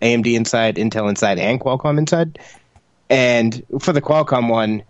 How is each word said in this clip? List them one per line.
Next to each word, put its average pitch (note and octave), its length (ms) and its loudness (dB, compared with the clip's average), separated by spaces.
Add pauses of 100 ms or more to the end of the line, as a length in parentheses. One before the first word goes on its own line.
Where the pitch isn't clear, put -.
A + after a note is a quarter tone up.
A A#2 120 2
M A#2 80 0
D A#2 140 0
inside, A2+ 420 0
Intel G#2+ 320 -2
inside, G2+ 300 0
and A#2 200 -2
Qualcomm C3+ 380 -2
inside. D#3+ 420 -2 (720)
And B2 520 2 (180)
for - 140 0
the C#3+ 80 2
Qualcomm C#3+ 480 0
one, G#2+ 400 0